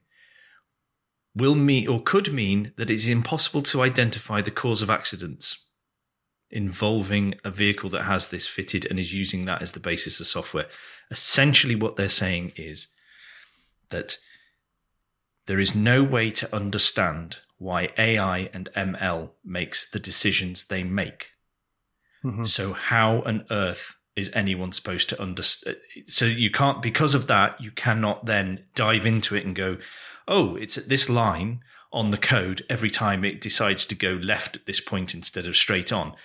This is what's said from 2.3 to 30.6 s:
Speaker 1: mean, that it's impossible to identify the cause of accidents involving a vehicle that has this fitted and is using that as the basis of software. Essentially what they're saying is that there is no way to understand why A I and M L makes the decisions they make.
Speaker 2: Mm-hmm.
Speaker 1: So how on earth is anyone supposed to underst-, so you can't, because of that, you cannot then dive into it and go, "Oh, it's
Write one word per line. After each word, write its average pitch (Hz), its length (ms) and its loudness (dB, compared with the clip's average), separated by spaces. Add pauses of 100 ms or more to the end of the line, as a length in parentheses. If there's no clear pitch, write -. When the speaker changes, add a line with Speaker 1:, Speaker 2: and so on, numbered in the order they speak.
Speaker 1:
mean, 104 440 2
that 110 120 -2
it's 110 180 2
impossible 120 540 2
to 139 220 2
identify 113 580 2
the 104 80 -2
cause 110 320 0
of 101 80 -2
accidents - 800 -4 (840)
involving 101 800 0 (120)
a 101 40 -4
vehicle 101 400 2
that 90 140 -2
has 95 240 0
this - 180 -8
fitted - 400 -4
and 92 140 -4
is 87 140 -4
using 92 320 -4
that 92 160 -4
as 87 100 -6
the 82 80 -12
basis - 400 -4
of - 80 -6
software. - 380 -4 (440)
Essentially 135 640 4
what 107 200 -2
they're 98 140 0
saying 87 480 0
is 80 300 -12 (1000)
that - 280 -6 (1300)
there 98 160 0
is 95 120 2
no 120 300 6
way 120 260 2
to - 240 -6
understand 98 840 0 (200)
why 90 400 -2
A 113 220 4
I 92 340 0
and 92 220 -10
M 95 240 -2
L 85 360 -4 (100)
makes - 440 -4
the 104 100 -6
decisions 95 680 -2
they 95 180 -4
make. 92 440 -4 (960)
Speaker 2:
Mm-hmm. 113 180 -4
Speaker 1:
So 101 300 -4
how 113 480 2
on 110 280 -2
earth 95 460 -4 (220)
is 101 160 -4
anyone 92 400 -2
supposed - 360 -4
to 90 60 -4
underst-, - 580 -4 (340)
so - 180 0
you 117 260 2
can't, 139 300 2
because 135 340 2
of 120 120 0
that, 104 340 4
you 107 100 -12
cannot 110 540 0
then 98 400 -2 (100)
dive 110 300 2
into 110 300 2
it 95 100 -2
and 95 100 -4
go, 95 220 -2 (500)
"Oh, 123 300 2
it's 107 200 -6